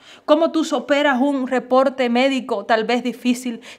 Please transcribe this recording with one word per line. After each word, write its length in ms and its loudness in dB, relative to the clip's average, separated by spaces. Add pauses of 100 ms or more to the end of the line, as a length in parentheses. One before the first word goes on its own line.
(240)
¿Cómo 260 4
tú 140 0
superas 560 0
un 260 0
reporte 640 0
médico 560 0
tal 160 2
vez 220 -2
difícil? 560 -4 (180)